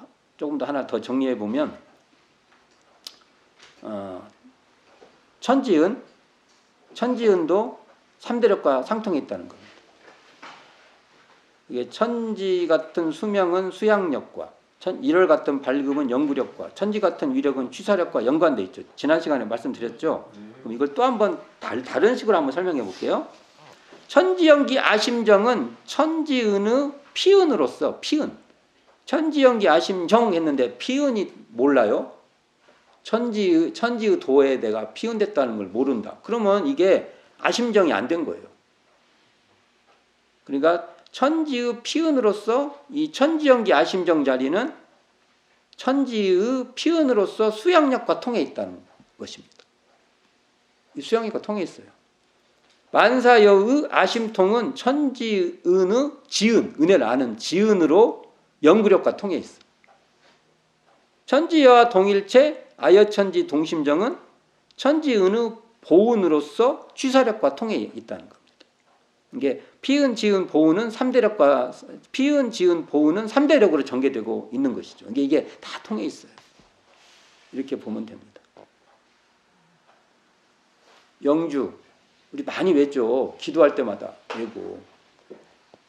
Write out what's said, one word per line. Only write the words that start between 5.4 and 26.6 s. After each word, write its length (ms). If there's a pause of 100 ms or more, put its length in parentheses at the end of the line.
천지은, 640 (920)
천지은도 920 (400)
삼대력과 580
상통해 360
있다는 300
겁니다. 220 (2000)
이게 220
천지 760
같은 460
수명은 580
수양력과, 800 (300)
천-, 240
일월 240
같은 320
밝음은 500
영구력과, 640
천지 260
같은 340
위력은 360
취사력과 540
연관돼 400
있죠. 180 (140)
지난 240
시간에 240
말씀드렸죠. 840 (300)
그럼 140
이걸 200
또 100
한번 340 (220)
달-, 220
다른 340
식으로 200
한번 160
설명해 300
볼게요. 460 (800)
천지연기 680
아심정은 1040
천지은의 1080 (200)